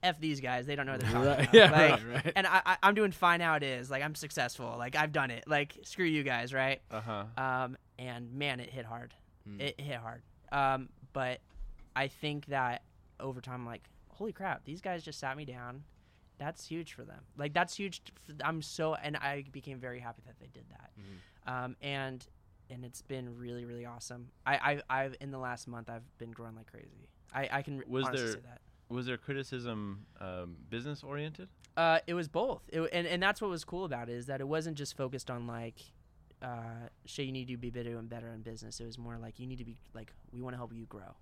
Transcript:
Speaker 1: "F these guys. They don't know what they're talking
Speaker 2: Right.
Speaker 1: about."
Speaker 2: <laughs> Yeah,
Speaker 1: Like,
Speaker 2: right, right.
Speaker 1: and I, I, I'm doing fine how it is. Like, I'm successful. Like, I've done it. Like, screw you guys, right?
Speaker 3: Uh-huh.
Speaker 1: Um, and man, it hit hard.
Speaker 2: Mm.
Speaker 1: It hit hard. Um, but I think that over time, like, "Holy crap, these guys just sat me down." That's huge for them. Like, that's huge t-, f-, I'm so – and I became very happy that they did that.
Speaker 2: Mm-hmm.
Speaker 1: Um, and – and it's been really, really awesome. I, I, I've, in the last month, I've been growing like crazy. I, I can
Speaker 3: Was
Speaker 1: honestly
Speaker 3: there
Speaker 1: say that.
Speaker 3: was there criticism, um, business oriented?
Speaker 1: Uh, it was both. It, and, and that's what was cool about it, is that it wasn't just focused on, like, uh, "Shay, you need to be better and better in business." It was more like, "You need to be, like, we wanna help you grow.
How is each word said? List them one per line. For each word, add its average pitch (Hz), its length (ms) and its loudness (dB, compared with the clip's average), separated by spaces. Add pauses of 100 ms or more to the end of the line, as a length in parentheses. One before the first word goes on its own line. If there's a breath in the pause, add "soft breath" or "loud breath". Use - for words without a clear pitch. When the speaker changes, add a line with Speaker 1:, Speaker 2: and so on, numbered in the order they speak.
Speaker 1:
"F 175 200 2
these 151 180 0
guys. 123 260 -2
They 143 120 -2
don't 139 80 0
know 135 80 -2
what 127 80 -2
they're 110 100 2
talking 123 160 6
Speaker 2:
Right. 139 140 6
Speaker 1:
about." 135 120 6
Speaker 2:
<laughs> - 0 -
Yeah, 202 180 12
Speaker 1:
Like, 156 200 12
Speaker 2:
right, 120 340 2
right. 170 120 0
Speaker 1:
and 190 100 4
I, 180 180 6
I, 185 180 6
I'm 202 120 10
doing 208 160 4
fine 170 300 6
how 165 140 4
it 143 80 0
is. 131 280 -4
Like, 135 100 0
I'm 151 140 -4
successful. 123 640 -4
Like, 123 180 -4
I've 151 160 4
done 143 180 2
it. 117 160 -6
Like, 147 380 2
screw - 220 -2
you 156 180 4
guys, 123 300 0
right? 135 360 2
Speaker 3:
Uh-huh. 107 360 -4 (100)
Speaker 1:
Um, 131 420 0 (220)
and 120 360 -8
man, 139 260 -2
it - 80 -10
hit 127 160 -10
hard. 117 280 -10 (320)
Speaker 2:
Mm. 101 140 -12
Speaker 1:
It 139 220 -4
hit 139 180 -6
hard. 117 220 -12 (320)
Um, 135 340 2 (240)
but 127 300 -4 (560)
I 139 100 2
think 147 380 -4
that 131 380 -2 (360)
over 131 220 -6
time, 123 240 -10
like, 117 240 -12 (180)
"Holy 220 240 -8
crap, 190 320 -4
these 156 160 -10
guys 175 240 -4
just 147 160 -12
sat 135 160 -4
me 151 80 -10
down." 127 400 -12 (540)
That's 151 280 -8
huge 160 280 -8
for 120 100 -16
them. - 160 -16 (180)
Like, 147 160 -4
that's 175 220 2
huge 196 280 -6
t-, - 80 -18 (160)
f-, 151 160 -16
I'm 156 200 0
so – 156 320 0
and 147 200 -4
I 139 360 -2
became 135 280 -10
very 123 200 -8
happy 117 260 -12
that 123 140 -20
they 127 120 -20
did 123 200 -20
that. - 180 -20 (100)
Speaker 2:
Mm-hmm. 98 540 -12
Speaker 1:
Um, 127 300 -6
and – 135 420 -4 (460)
and 123 120 -12
it's 123 200 -14
been 123 340 -8
really, 120 260 -8
really 120 220 -10
awesome. 120 440 -12 (140)
I, 143 460 4
I, 135 140 2
I've, 135 180 -4
in 139 80 -8
the 139 80 -8
last 123 300 -6
month, 117 200 -10
I've 117 140 -10 (160)
been 117 140 -12
growing 117 240 -12
like 113 160 -18
crazy. - 380 -20 (220)
I, 135 200 -2
I 139 100 0
can 139 240 -6
Speaker 3:
Was 131 200 0
Speaker 1:
honestly 131 200 0
Speaker 3:
there 113 120 0
Speaker 1:
say - 100 -12
that. 120 140 -20 (280)
Speaker 3:
was 123 160 -2
there 123 120 -2
criticism, 113 920 -6 (120)
um, 90 360 -8 (120)
business 131 360 -6
oriented? 151 440 -8 (300)
Speaker 1:
Uh, 165 300 6
it 170 80 -2
was 170 120 -2
both. 208 420 0
It, 160 120 0 (100)
and, 175 140 0
and 175 160 0
that's 202 180 4
what 208 120 -2
was 165 120 -4
cool 185 220 -6
about 120 240 -4
it, 120 40 -6
is 120 120 -6
that 135 160 -4
it 139 60 -4
wasn't 156 320 -2
just 143 180 -8
focused 127 320 -4
on, 120 160 -6
like, 117 300 -8 (640)
uh, 117 460 -8 (180)
"Shay, - 200 -8
you 131 60 -4
need 127 180 -6
to 127 80 -6
be 120 120 -6
better 117 300 -6
and 113 100 -10
better 117 240 -10
in 110 80 -12
business." 110 380 -12
It 117 60 -10
was 117 120 -12
more 117 220 -10
like, 117 200 -12
"You 127 60 -10
need 127 140 -8
to 123 60 -8
be, 117 120 -14 (160)
like, 113 180 -14 (200)
we 123 100 -10
wanna 123 160 -6
help 117 160 -10
you 113 140 -12
grow. 92 340 -16